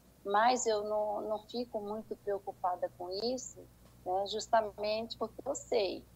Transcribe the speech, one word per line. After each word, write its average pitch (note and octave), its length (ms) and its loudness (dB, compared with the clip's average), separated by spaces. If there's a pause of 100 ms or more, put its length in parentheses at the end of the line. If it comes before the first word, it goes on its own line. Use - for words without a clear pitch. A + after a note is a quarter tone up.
(240)
Mas A3+ 400 4
eu G#3+ 200 2
não, G#3+ 360 0
não G#3+ 180 -2 (100)
fico A#3 340 -4
muito G#3+ 340 -6
preocupada F#3+ 800 -2
com F3+ 140 -8
isso, A#3 480 -4 (480)
né? F#3+ 220 2
Justamente G#3+ 920 0
porque A3+ 260 -6
eu D4 100 -2
sei, G#3 480 0 (140)